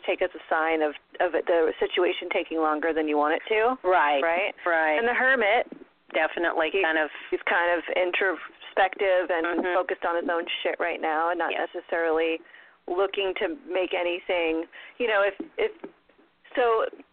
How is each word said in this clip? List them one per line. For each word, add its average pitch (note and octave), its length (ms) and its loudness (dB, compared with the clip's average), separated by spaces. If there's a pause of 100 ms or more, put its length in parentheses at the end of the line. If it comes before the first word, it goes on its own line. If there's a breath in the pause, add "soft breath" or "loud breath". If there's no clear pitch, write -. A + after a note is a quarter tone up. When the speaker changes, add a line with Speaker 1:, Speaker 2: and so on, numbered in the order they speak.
Speaker 1:
take F#3+ 140 -2
as F3+ 140 0
a - 120 -16
sign D#3+ 340 0
of, D3+ 120 0 (260)
of F3 160 0
it, - 120 0
the E3+ 260 4 (100)
situation F3+ 480 0
taking E3 280 -2
longer D#3 340 0
than D#3 160 0
you D3 80 2
want D3+ 180 2
it - 140 -6
to. A3 340 2
Speaker 2:
Right. D3+ 400 4
Speaker 1:
Right? F3 300 0 (120)
Speaker 2:
Right. D#3+ 320 2
Speaker 1:
And A3+ 100 0
the B3 60 2
Hermit, B3 540 2 (460)
Speaker 2:
Definitely E3 580 0
Speaker 1:
he, G3 140 0
Speaker 2:
kind D#3+ 160 2
of D3 80 0 (240)
Speaker 1:
he's F3+ 160 -4
kind F3 240 2
of D#3+ 80 0 (160)
introspective F#3 1400 0
and E3 100 0 (160)
Speaker 2:
Mm-hmm. F3+ 140 0
Speaker 1:
focused F3+ 320 -2
on E3+ 100 0
his E3+ 160 -2
own E3+ 140 -2 (160)
shit E3+ 180 -2
right E3+ 220 -2
now D#3+ 300 0
and F3 80 -2
not D#3+ 120 0
Speaker 2:
Yes. D3+ 220 -4
Speaker 1:
necessarily E3 640 0 (480 loud breath)
looking F#3+ 560 0
to E3 140 -2 (100)
make F#3 320 -2
anything, F3 680 0 (340 loud breath)
you B3 80 0
know, G3+ 180 4
if, G3 80 0 (240)
if, - 140 0 (840)
so A#3 320 2 (280)